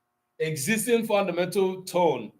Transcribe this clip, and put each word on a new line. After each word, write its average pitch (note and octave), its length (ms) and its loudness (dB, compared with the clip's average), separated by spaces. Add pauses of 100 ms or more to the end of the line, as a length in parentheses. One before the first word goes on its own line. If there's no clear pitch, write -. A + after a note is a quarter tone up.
(380)
existing G#3 680 0
fundamental F#3 800 0
tone D3 560 0